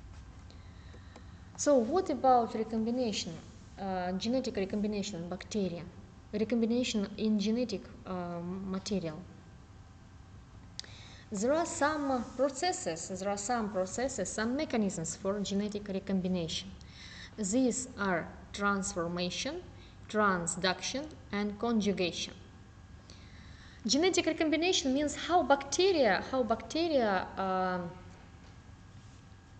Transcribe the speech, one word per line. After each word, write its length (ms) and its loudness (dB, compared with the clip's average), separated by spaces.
So 180 6
what 340 4
about 440 6
recombination, 800 0
uh, 320 -2
genetic 440 0
recombination 680 -2
in 60 -6
bacteria? 540 -2
Recombination 840 2
in 220 4
genetic, 440 0
uh, 340 -4
material. 520 -2
There 220 2
are 140 2
some 580 2
processes, 840 0
there 80 -2
are 80 2
some 340 -2
processes, 600 -2
some 260 0
mechanisms 600 0
for 240 0
genetic 480 0
recombination. 800 0
These 520 2
are 280 2
transformation, 1080 0
transduction, 960 2
and 260 0
conjugation. 760 2
Genetic 400 4
recombination 680 4
means 220 2
how 260 4
bacteria, 880 4
how 120 2
bacteria, 840 2
um, 540 0